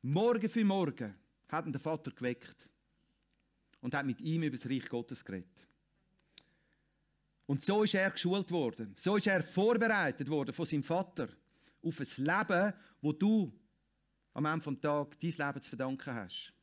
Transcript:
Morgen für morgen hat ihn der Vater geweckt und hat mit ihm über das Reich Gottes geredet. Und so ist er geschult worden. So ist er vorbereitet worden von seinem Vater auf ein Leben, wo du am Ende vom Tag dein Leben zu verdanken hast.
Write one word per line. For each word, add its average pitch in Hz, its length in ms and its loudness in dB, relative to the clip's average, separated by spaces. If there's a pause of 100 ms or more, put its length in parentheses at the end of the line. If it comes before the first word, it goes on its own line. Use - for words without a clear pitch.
Morgen 214 460 2
für 226 160 2
morgen 156 500 0 (340)
hat 165 180 -2
ihn 147 60 -4
der 131 80 -4
Vater 156 300 -4
geweckt - 580 -6 (1120)
und 135 140 -6
hat 143 120 0
mit 127 140 -2
ihm 160 220 0
über 139 140 -2
das 117 140 -8
Reich 131 180 -4
Gottes 120 360 -8
geredet. - 420 -12 (1800)
Und 139 180 0
so 208 180 4
ist 208 120 2
er 190 160 4
geschult 190 400 0
worden. 117 460 -2
So 196 200 2
ist 196 100 2
er 190 160 4
vorbereitet 196 840 2
worden 139 260 0
von 165 120 -2
seinem 147 160 0
Vater 165 460 -2 (540)
auf 160 180 -4
ein 131 240 -4
Leben, 190 480 4 (280)
wo 151 120 0
du 190 400 4 (840)
am 151 100 -2
Ende 156 180 0
vom 143 180 -6
Tag 147 400 -2
dein 165 100 0
Leben 143 320 -4
zu - 80 -18
verdanken 131 440 -6
hast. - 380 -10 (100)